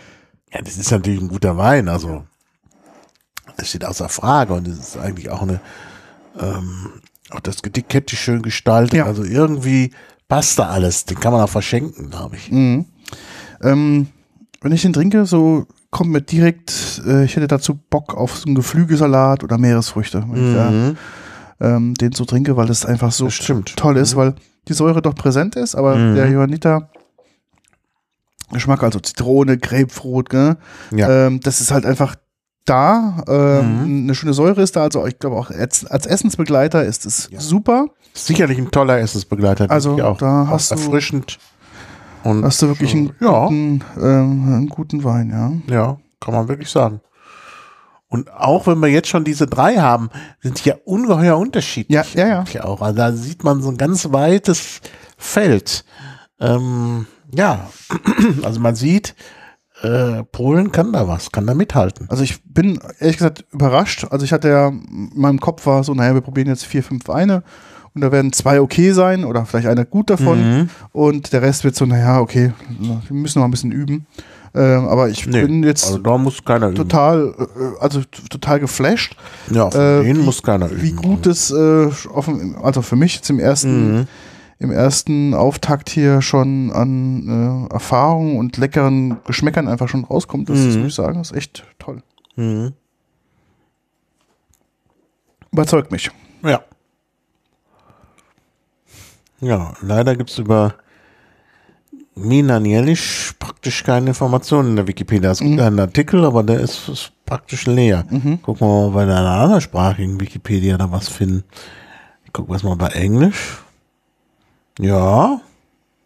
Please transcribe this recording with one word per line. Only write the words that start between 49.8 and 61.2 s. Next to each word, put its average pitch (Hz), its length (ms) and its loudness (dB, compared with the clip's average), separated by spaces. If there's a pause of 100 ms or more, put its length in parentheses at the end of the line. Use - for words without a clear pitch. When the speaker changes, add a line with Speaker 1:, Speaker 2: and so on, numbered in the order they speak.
Speaker 1:
sind - 240 -6
die - 40 0
ja 139 160 2
ungeheuer 185 520 2
unterschiedlich. 175 580 -2
Speaker 2:
Ja, 151 100 2 (100)
ja, 180 140 2
ja. 185 240 0
Speaker 1:
Ja, - 120 -8
auch. 98 160 -6
Also 104 160 -2
da 117 160 2
sieht 120 300 -8
man 143 180 2
so 135 100 -4
ein 127 60 -6
ganz 151 360 -2
weites 165 680 0 (380)
Feld. - 640 0 (540)
Ähm, 120 680 -2 (280)
ja, 139 340 0 (220)
<clears throat> 196 540 0
also 113 160 -4
man 117 160 2
sieht, 160 400 0 (680)
äh, 117 400 -2
Polen 156 480 0
kann 196 200 0
da 135 140 0
was, 87 240 -4